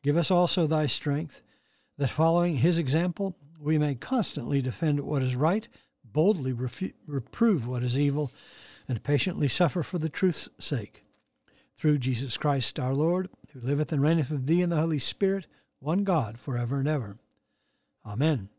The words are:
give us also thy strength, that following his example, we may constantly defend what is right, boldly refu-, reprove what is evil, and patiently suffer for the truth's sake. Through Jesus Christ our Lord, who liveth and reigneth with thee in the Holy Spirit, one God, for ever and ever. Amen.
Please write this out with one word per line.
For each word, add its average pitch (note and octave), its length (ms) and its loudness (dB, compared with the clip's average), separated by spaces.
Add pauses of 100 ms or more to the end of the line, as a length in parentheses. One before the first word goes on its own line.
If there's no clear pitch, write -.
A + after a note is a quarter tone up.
give C#3+ 160 2
us E3+ 140 2
also F3 340 4
thy D3+ 220 2
strength, D3 560 -4 (560)
that C#3 100 2
following E3 460 2
his D#3+ 240 4
example, E3+ 580 0 (220)
we D3+ 180 0
may D3 160 2
constantly C#3 720 -2
defend C#3+ 380 0
what C#3 200 -2
is B2+ 140 0
right, E3+ 320 0 (360)
boldly D3 480 0
refu-, B2 420 -6 (120)
reprove D3 640 0
what B2 160 -4
is B2+ 160 0
evil, C#3+ 320 0 (560)
and A#2+ 160 -4
patiently D3+ 440 0
suffer D#3+ 360 2
for E3+ 160 -4
the D#3 100 -2
truth's - 480 0
sake. - 460 -6 (760)
Through D3 220 0
Jesus B2+ 360 -2
Christ C3 440 -2
our C3 160 -2
Lord, F3 340 0 (240)
who C3+ 60 -16
liveth C#3 320 -2
and D3 100 2
reigneth D3+ 300 2
with C3+ 160 -4
thee E3+ 160 4
in F3 80 0
the E3 60 0
Holy D#3+ 200 0
Spirit, F#3+ 480 -2 (340)
one E3+ 240 0
God, C3 360 0
for B2+ 180 -4
ever A#2+ 220 0
and C3+ 80 0
ever. B2 300 -2 (880)
Amen. A2 560 -2